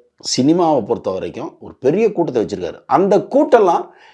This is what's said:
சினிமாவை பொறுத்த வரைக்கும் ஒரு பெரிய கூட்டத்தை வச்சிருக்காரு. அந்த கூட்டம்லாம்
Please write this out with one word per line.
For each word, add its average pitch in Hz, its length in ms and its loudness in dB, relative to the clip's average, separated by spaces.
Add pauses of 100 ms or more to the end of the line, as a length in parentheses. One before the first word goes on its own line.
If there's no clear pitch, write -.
(360)
சினிமாவை 151 480 2
பொறுத்த 104 260 -4
வரைக்கும் 92 500 -8
ஒரு - 140 -18
பெரிய 185 380 0
கூட்டத்தை 135 320 -2
வச்சிருக்காரு. 87 420 -8
அந்த 180 320 2
கூட்டம்லாம் 226 720 2 (260)